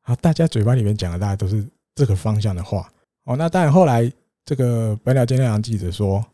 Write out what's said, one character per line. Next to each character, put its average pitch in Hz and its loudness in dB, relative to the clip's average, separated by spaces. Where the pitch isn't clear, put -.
啊， 123 -2
大 165 0
家 165 2
嘴 117 -2
巴 117 2
里 123 0
面 104 0
讲 87 -6
的 87 -6
大 98 -2
概 101 -2
都 101 -4
是 104 -2
这 143 2
个 104 2
方 107 -2
向 101 -2
的 90 -8
话。 - -8
哦， 123 -4
那 165 -2
当 180 2
然 147 4
后 180 6
来 120 2
这 143 -4
个 117 0
白 127 2
鸟 131 4
监 127 0
太 131 2
郎 107 0
记 110 -4
者 92 -4
说 98 0